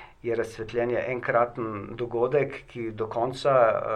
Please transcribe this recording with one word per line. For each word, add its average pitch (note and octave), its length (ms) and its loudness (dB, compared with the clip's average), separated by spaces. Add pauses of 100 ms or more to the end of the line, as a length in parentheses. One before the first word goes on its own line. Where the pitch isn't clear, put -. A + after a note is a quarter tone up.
(200)
je A#2 160 -2
razsvetljenje A#2 680 -2
enkraten A#2+ 640 0 (260)
dogodek, B2 720 0
ki A2+ 260 -8
do G#2+ 160 -4
konca, B2+ 440 -2
eh, A2+ 280 6 (160)